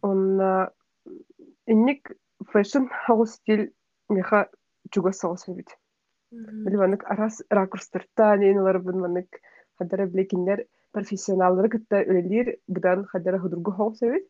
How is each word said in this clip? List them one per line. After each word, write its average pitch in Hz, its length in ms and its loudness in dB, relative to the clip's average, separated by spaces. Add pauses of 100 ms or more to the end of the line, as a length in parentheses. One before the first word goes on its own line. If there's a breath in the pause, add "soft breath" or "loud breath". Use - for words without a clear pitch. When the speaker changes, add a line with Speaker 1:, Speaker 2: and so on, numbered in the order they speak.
Speaker 1:
Онна, 190 680 2 (960)
инник 233 460 2 (380)
фэшн - 340 2 (200)
хогус 220 300 2
стиль 214 380 -2 (360)
меха 202 400 2 (420)
чугас 190 280 -2
соҕус 180 300 -6
эбит. 180 220 -12 (600)
Speaker 2:
Мгм. 214 340 -12
Speaker 1:
Били, 196 120 0
маннык 196 280 2
арас 214 460 -4
ракурстартан 202 920 2
иэн 196 160 6
олорбун, 190 420 0
маннык 180 280 -4 (480 soft breath)
хаддара 190 300 -4
биле 185 180 -2
кинилэр 190 360 -2 (320)
профессионаллары 190 760 0
кытта 220 340 -2
үлэлиир, 190 440 0 (220)
будан 185 360 0
хаддара 185 340 -4
худургу 175 340 -6
соҕус 214 300 -4
эбит. 285 280 -2